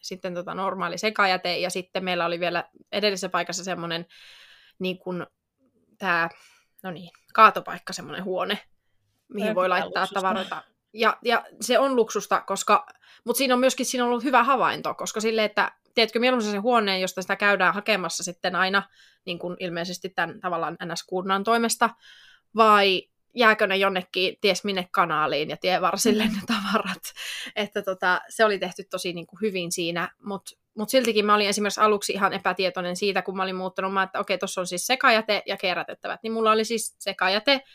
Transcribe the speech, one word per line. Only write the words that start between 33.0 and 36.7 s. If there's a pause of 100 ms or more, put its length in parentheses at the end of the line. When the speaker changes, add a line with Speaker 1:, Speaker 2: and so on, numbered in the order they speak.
Speaker 1:
kun
mä
olin
muuttanut,
mä,
että
okei,
tossa
on
siis
sekajäte
ja
kierrätettävät,
niin
mulla
oli
siis